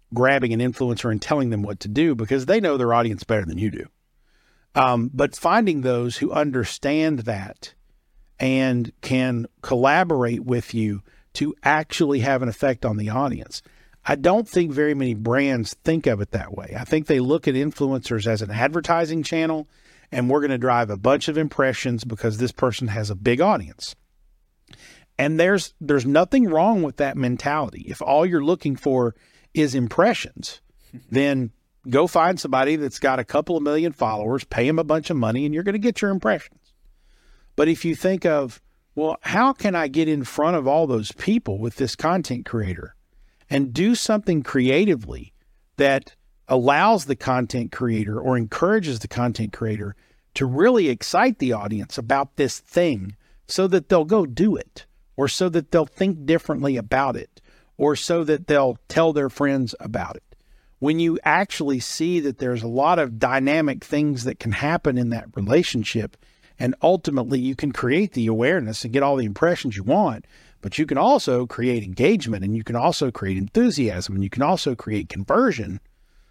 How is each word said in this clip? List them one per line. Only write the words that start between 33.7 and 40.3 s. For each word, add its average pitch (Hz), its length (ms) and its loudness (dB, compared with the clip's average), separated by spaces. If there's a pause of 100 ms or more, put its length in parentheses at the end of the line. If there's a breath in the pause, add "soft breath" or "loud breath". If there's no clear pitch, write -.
followers, 110 520 -2
pay 120 240 0
'em 160 100 2
a 165 60 2
bunch 151 260 0
of 160 60 -2
money, 120 300 0
and 151 80 -2
you're 165 100 -2
gonna 202 140 0
get 220 240 0
your 202 80 2
impression. 190 480 -2 (1040)
But 156 60 4
if 165 160 0
you 165 100 -2
think 185 320 0
of, 143 340 -2 (360)
"Well, 156 240 -2
how 247 320 2
can 196 240 -2
I 156 100 0
get 156 220 0
in 147 160 0
front 160 320 0